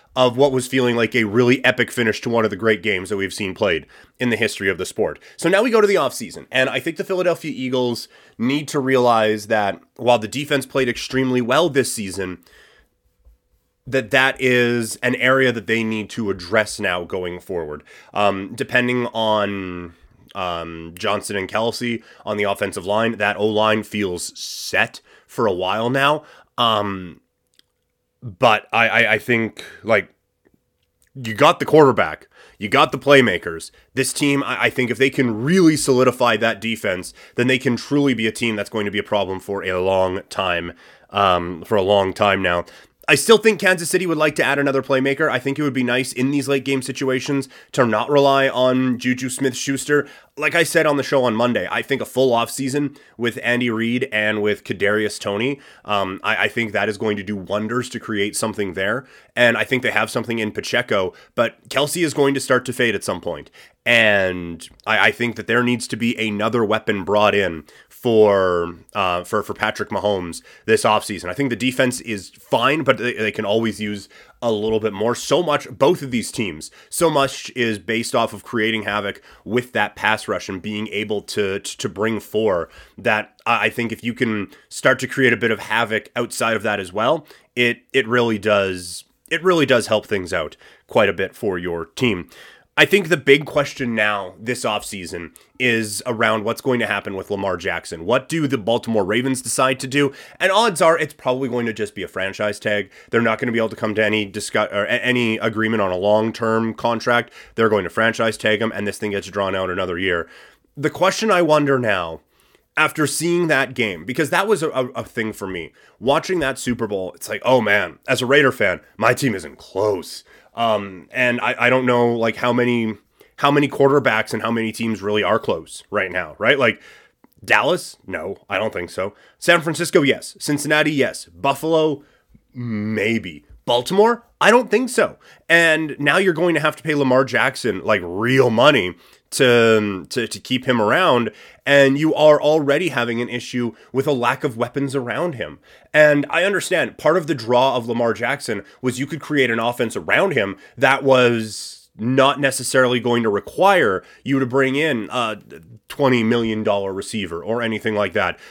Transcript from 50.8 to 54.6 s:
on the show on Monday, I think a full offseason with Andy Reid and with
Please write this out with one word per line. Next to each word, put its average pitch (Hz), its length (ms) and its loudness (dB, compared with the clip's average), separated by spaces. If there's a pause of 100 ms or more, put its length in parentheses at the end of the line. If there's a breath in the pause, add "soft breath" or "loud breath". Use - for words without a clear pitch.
on 147 120 2
the 135 60 -2
show 135 200 2
on 120 100 2
Monday, 110 380 0
I 113 100 -2
think 117 220 -4
a - 20 -4
full 131 260 2
offseason 135 640 -2 (220 loud breath)
with 117 240 -4
Andy 120 300 2
Reid 117 400 -2
and 107 320 0
with 104 200 0